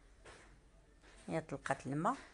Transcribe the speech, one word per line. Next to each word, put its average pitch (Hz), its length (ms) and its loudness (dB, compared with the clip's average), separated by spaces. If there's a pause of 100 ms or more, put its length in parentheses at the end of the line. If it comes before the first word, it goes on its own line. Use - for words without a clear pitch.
(1300)
هي 165 140 2
طلقات - 440 0
الماء 160 320 4 (160)